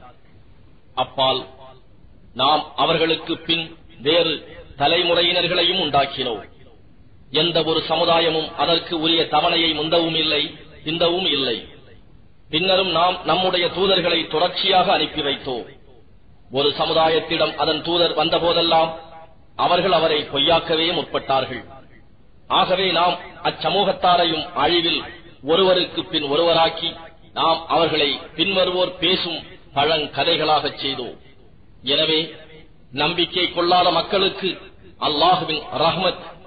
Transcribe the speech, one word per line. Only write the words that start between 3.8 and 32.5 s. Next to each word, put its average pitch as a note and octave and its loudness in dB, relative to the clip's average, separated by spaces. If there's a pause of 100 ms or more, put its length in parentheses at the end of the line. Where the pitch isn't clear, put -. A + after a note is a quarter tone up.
வேறு D#3 0 (200)
தலைமுறையினர்களையும் F3 2
உண்டாக்கினோம். C3+ -2 (760)
எந்த D#3+ 0
ஒரு D#3+ 0
சமுதாயமும் E3 2
அதற்கு E3 0
உரிய D#3+ 2
தவணையை D#3+ 2
முந்தவும் D#3+ 0
இல்லை, D3+ -2 (280)
பிந்தவும் E3+ 0
இல்லை. C3+ -2 (840)
பின்னரும் F#3 0
நாம் F3 2
நம்முடைய F3+ 2
தூதர்களை F3 0
தொடர்ச்சியாக F3+ 2
அனுப்பி D#3 -2
வைத்தோம். C3 -4 (840)
ஒரு C#3 2
சமுதாயத்திடம் D#3 0
அதன் D3+ -2
தூதர் E3+ 0
வந்தபோதெல்லாம் E3 2 (560)
அவர்கள் F3 2
அவரை D#3+ 2
பொய்யாக்கவே C#3+ 0
முற்பட்டார்கள். C3 -4 (840)
ஆகவே F#3 2
நாம் F3 2 (260)
அச்சமூகத்தாரையும் F3 0
அழிவில் D#3+ 0 (400)
ஒருவருக்கு F3 2
பின் D#3 -4
ஒருவராக்கி, D#3+ 2 (380)
நாம் D#3+ 0
அவர்களை D3 2 (160)
பின்வருவோர் F3+ 0
பேசும் E3+ -2 (320)
பழங்கதைகளாகச் D3+ 0
செய்தோம். C3 -8 (640)
எனவே D#3 0 (560)